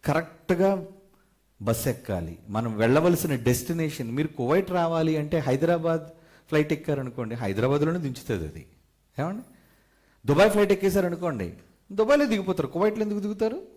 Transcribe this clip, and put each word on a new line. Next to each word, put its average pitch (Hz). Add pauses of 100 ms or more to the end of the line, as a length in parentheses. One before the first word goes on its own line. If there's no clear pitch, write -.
కరెక్ట్గా 170 (760)
బస్ 113
ఎక్కాలి. 87 (100)
మనం 110
వెళ్ళవలసిన 151
డెస్టినేషన్, 123
మీరు 147
కువైట్ 170
రావాలి 165
అంటే 156
హైదరాబాద్ 165 (420)
ఫ్లైట్ 151
ఎక్కారనుకోండి, 131
హైదరాబాద్లోనే 127
దించుతుంది 120
అది. 76 (520)
ఏమండి? 190 (840)
దుబాయ్ 170
ఫ్లైట్ 202
ఎక్కేశారనుకోండి, 175 (400)
దుబాయ్లో 262
దిగిపోతారు. 185
కువైట్లో 208
ఎందుకు 208
దిగుతారు? 220 (140)